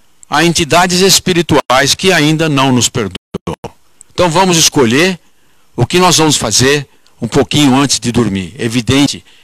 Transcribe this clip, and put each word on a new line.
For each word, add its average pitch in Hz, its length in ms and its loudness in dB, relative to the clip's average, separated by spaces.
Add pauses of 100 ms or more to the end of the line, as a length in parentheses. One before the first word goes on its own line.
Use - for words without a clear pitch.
(280)
a 151 160 0
entidades 175 560 0
espirituais 160 960 0
que 185 180 0
ainda 156 360 0
não 135 240 0
nos 117 160 0
perdoam. - 260 -6 (1000)
Então 175 160 0
vamos 175 300 2
escolher 151 600 0 (580)
o 131 100 -2
que 175 120 -2
nós 180 200 2
vamos 156 180 2
fazer 135 520 -2 (320)
um 113 80 -6
pouquinho 139 480 2
antes 139 220 0
de 120 140 -6
dormir. 98 460 -4
É 110 60 -6
evidente 123 600 -2 (180)